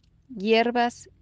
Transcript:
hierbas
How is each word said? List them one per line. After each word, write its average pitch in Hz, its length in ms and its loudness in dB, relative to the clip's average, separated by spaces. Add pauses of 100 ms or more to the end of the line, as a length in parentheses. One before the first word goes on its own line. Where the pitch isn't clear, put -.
(300)
hierbas 233 800 -2 (120)